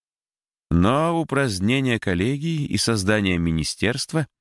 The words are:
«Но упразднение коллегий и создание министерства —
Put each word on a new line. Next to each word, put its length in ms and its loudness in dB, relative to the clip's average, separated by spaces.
«Но 480 2
упразднение 840 0
коллегий 680 -2
и 120 -4
создание 600 0
министерства — 880 -2